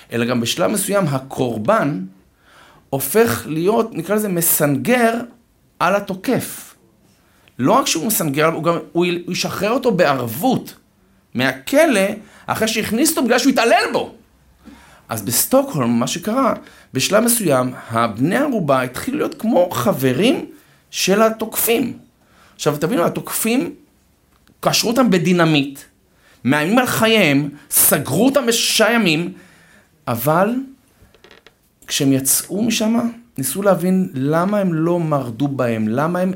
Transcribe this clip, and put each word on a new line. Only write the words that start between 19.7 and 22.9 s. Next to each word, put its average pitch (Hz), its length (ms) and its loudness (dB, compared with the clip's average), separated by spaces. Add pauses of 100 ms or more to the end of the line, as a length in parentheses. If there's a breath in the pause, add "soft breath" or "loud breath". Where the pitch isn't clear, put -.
של 202 300 0
התוקפים. 220 760 0 (580 soft breath)
עכשיו, 151 220 -2
תבינו, 220 280 0